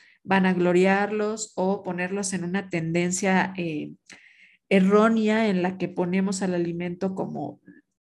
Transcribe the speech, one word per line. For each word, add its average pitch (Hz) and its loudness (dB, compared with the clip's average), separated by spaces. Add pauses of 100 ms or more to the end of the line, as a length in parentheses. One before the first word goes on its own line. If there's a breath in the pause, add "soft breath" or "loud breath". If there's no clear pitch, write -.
(220 soft breath)
vanagloriarlos 190 2
o 196 -2
ponerlos 185 -6
en 170 -6
una 190 -4
tendencia, 175 0
eh, 151 -6 (760 loud breath)
errónea 214 4
en 185 0
la 185 -2
que 175 -4
ponemos 190 -2
al 180 -2
alimento 175 -4
como 151 -8 (420 loud breath)